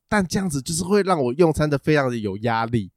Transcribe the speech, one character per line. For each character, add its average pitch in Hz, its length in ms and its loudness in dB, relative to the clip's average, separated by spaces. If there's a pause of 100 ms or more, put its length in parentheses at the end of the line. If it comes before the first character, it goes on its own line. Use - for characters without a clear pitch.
但 208 160 0
这 190 140 -4
样 196 100 -2
子 139 140 -4
就 170 100 -8
是 165 120 -4
会 202 180 2
让 180 180 0
我 123 140 0
用 160 180 4
餐 151 160 0
的 143 80 2
非 151 200 0
常 135 120 2
的 120 80 -2
有 104 220 -4
压 113 260 0
力。 113 320 -2